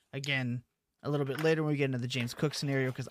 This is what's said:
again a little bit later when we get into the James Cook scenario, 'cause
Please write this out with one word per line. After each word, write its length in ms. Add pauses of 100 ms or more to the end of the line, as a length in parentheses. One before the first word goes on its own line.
(140)
again 480 (400)
a 80
little 160
bit 160
later 220
when 80
we 60
get 80
into 120
the 120
James 240
Cook 200
scenario, 380
'cause 200